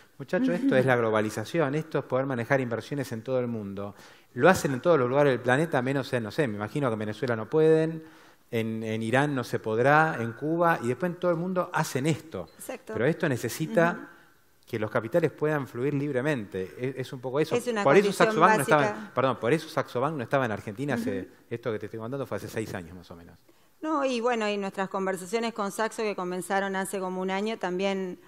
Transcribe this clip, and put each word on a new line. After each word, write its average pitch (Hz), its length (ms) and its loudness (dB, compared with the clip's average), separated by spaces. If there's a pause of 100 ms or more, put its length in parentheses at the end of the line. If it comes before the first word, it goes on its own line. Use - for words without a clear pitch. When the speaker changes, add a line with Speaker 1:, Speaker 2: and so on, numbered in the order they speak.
(180)
Speaker 1:
muchachos, 185 320 0
esto 269 260 2
es 127 100 6
la 131 100 4
globalización, 113 800 0
esto 156 240 -4
es 131 60 -4
poder 131 200 0
manejar 135 360 0
inversiones 123 500 -4
en 113 120 -6
todo 131 160 -2
el 123 80 -2
mundo. 101 460 -6 (400)
Lo 135 160 6
hacen 170 240 4
en 123 80 -4
todos 175 160 6
los 123 120 2
lugares 143 220 6
del 120 100 0
planeta, 131 400 2
menos 131 320 -2
en, 120 100 0
no 104 80 -6
sé, 147 160 0
me 104 80 -4
imagino 113 340 -2
que 110 40 0
en 107 60 -2
Venezuela 107 360 -2
no 110 140 -6
pueden, 160 540 4 (460)
en, 113 340 -2
en 110 200 -2
Irán 135 320 2
no 127 80 -2
se 117 160 -4
podrá, 139 600 4
en 113 140 -4
Cuba, 165 480 0
y 117 60 -4
después 147 240 -2
en 170 80 -12
todo 180 100 0
el 170 80 0
mundo 180 340 -2
hacen 147 360 -2
esto. 110 500 -4
Speaker 2:
Exacto. - 360 -12
Speaker 1:
Pero 110 120 0
esto 165 220 0
necesita 156 720 0
Speaker 2:
Ujú. - 100 -16 (600)
Speaker 1:
que 113 120 -4
los 107 120 -2
capitales 131 400 0
puedan 147 360 -2
fluir 139 280 -2
libremente. 127 840 -2
Es, 131 180 -6
es 131 180 -8
un 135 60 -12
poco 127 200 -4
eso. 156 160 0
Speaker 2:
Es 240 120 -2
una 220 160 -2
Speaker 1:
Por 143 120 8
eso 196 80 10
Speaker 2:
condición 185 240 4
Speaker 1:
Saxo 220 120 0
Bank 190 160 8
no 214 60 2
estaba, 147 220 4
Speaker 2:
básica. 214 320 -4
Speaker 1:
perdón, 127 240 2
por 117 140 2
eso 160 160 -2
Saxo - 300 -4
Bank 151 160 -2
no 131 80 -6
estaba 135 220 0
en 113 60 -2
Argentina 117 420 -4
hace, 110 280 -4
Speaker 2:
Ujú. 92 80 -12 (200)
Speaker 1:
esto 120 220 -6
que 107 80 -4
te 107 80 -10
estoy 110 120 -12
contando 120 280 -8
fue 107 100 -6
hace 101 100 -8
seis 107 280 -6
años 90 200 -10
más 90 140 -18
o 90 60 -18
menos. 85 200 -20 (460)
Speaker 2:
No, 311 240 0
y 254 160 0
bueno, 226 260 0
y 208 100 -2
nuestras 196 300 -4
conversaciones 190 680 -2
con 202 180 -2
Saxo 220 320 -4
que 208 120 -2
comenzaron 190 600 -2
hace 190 240 -4
como 185 220 -4
un 190 100 -2
año 208 260 -2
también 190 720 -2